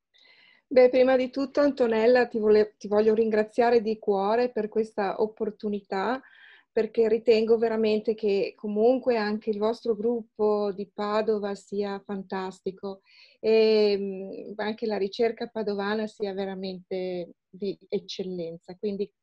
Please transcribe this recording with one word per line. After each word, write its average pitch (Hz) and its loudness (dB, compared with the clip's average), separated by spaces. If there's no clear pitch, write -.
Beh, 247 6
prima 254 4
di 254 0
tutto, 277 -4
Antonella, 247 2
ti 240 -6
vole-, 214 4
ti - -12
voglio 214 2
ringraziare 226 2
di 220 -4
cuore 214 0
per 214 -4
questa 214 -4
opportunità, 208 -4
perché 220 0
ritengo 226 4
veramente 220 0
che 196 -2
comunque 233 2
anche 214 -4
il 214 -2
vostro 220 -2
gruppo 214 -2
di 196 -10
Padova 208 -2
sia 196 -6
fantastico 190 -8
e, 220 4
mm, 190 -10
anche 214 -6
la 214 -4
ricerca 226 -2
padovana 208 -4
sia 208 -6
veramente 185 -6
di 185 -8
eccellenza. 180 -8
Quindi 202 -6